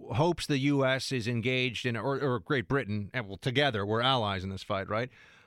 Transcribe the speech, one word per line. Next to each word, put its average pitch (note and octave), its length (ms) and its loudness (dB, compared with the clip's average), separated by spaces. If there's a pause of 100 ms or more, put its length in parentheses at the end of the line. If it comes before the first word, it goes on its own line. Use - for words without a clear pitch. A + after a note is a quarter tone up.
(120)
hopes D#3 340 0
the D3 120 2
U C#3 280 4
S C3 240 0
is A#2+ 160 -2
engaged B2 580 0
in, A#2 120 -2
or, B2+ 240 -2
or B2+ 180 0
Great B2 300 0
Britain, G#2 440 -2
and A#2+ 140 -6
well, G2 100 -12
together, B2 480 0
we're G#2+ 160 2
allies G#2+ 440 2
in G2 60 -4
this F#2+ 120 -8
fight, G2 260 -4
right? A2+ 220 -2 (360)